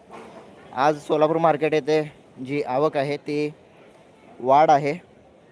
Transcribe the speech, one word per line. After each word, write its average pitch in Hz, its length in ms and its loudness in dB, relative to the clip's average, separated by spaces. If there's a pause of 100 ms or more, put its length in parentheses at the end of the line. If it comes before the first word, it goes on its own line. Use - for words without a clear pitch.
(760)
आज 147 220 2
सोलापूर 151 400 0
मार्केट 156 360 0
येथे 151 380 0 (340)
जी 139 180 -4
आवक 147 340 -2
आहे 143 200 -4
ती 151 360 -6 (880)
वाढ 139 300 4
आहे, 147 240 2 (580)